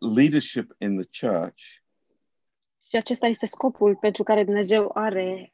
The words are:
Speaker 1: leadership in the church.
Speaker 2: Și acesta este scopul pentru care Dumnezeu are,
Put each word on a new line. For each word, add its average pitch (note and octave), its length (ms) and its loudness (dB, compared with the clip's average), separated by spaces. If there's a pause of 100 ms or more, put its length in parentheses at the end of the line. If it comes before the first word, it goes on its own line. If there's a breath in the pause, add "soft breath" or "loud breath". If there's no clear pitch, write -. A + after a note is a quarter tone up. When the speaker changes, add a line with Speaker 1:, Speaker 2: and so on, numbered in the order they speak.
Speaker 1:
leadership C3 800 2
in G2+ 240 -4
the - 260 -6
church. F2 340 -4 (1200)
Speaker 2:
Și - 140 -6
acesta A#3+ 300 -2
este A3+ 200 -2
scopul G#3 500 0
pentru G#3 260 -2
care G#3 220 2
Dumnezeu G3+ 500 0
are, F#3+ 600 -4